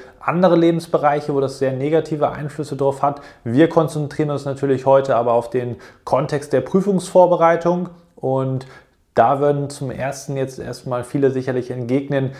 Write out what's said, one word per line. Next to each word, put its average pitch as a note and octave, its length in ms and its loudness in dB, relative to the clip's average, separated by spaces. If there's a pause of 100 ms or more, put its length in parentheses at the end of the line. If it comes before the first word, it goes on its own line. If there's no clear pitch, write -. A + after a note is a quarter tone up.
(200)
andere F3 340 2
Lebensbereiche, D#3 800 2
wo C#3 60 2
das C3+ 180 -2
sehr C3 140 0
negative D3 580 -2
Einflüsse C#3+ 460 -8
drauf C3+ 260 0
hat. C#3+ 180 -2 (220)
Wir C3 260 4
konzentrieren D3+ 600 0
uns C#3 140 -6
natürlich C3+ 420 -2
heute C3+ 300 4
aber A#2 160 2
auf A#2 180 0
den A#2+ 280 -4 (260)
Kontext C#3 480 -2
der F3 80 2
Prüfungsvorbereitung F3 1300 2 (260)
und C3 520 -4 (480)
da C3 260 4
würden C#3+ 300 0
zum C3+ 200 -8
Ersten C#3 460 -8
jetzt C3 240 -6
erstmal B2 420 -8
viele C#3 300 0
sicherlich B2+ 400 -4
entgegnen, C3 680 -2